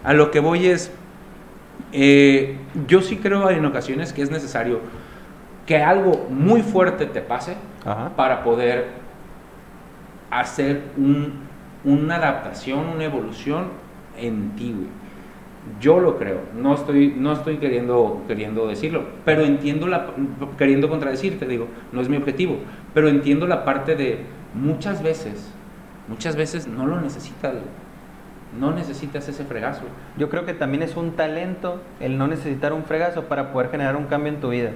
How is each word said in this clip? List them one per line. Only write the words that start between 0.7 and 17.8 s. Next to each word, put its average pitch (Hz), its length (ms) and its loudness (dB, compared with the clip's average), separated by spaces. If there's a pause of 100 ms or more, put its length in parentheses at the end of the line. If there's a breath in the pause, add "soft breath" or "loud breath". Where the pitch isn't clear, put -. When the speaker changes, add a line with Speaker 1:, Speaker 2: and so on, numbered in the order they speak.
Speaker 1:
eh, 139 640 8 (300)
yo 185 140 8
sí 202 160 -4
creo 196 320 2
en 160 160 2
ocasiones 135 480 -4
que 143 80 -4
es 143 100 -2
necesario 120 480 -2 (880 loud breath)
que 156 180 2
algo 185 460 4
muy 175 320 6
fuerte 180 460 2
te - 140 -6
pase 127 340 -6 (280)
Speaker 2:
Ajá. 113 320 -4
Speaker 1:
para 131 280 2
poder 123 420 2 (1400)
hacer 139 520 0 (160)
un, 143 360 2 (500)
una 151 320 2
adaptación, 143 720 -2
una 160 180 -4
evolución 143 640 -4 (500)
en 110 360 -4
ti, 120 180 -6
güey. 95 140 -6 (920 loud breath)
Yo 156 180 8
lo 170 200 2
creo, 95 220 -2 (140)
no 139 200 2
estoy, 143 420 2
no 143 160 0
estoy 151 240 -4
queriendo, 120 680 2